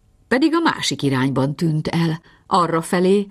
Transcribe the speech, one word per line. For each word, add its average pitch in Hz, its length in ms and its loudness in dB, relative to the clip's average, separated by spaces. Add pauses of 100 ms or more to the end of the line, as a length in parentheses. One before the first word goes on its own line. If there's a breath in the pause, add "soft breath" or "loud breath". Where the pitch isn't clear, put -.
(280)
Pedig 285 260 2
a 339 60 0
másik - 420 -2
irányban 135 540 0
tűnt 156 320 -2
el, 165 340 -2 (260 soft breath)
arra 165 340 0
felé, 190 500 0